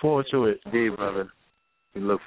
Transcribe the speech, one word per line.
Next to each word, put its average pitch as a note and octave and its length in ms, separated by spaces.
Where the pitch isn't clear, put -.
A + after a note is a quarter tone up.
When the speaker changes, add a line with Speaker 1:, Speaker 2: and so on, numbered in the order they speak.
Speaker 1:
forward D3 300
to C3 140
it. G#2 200
Speaker 2:
Indeed, A2+ 300
brother. G2 340
We G2 80
look G2 260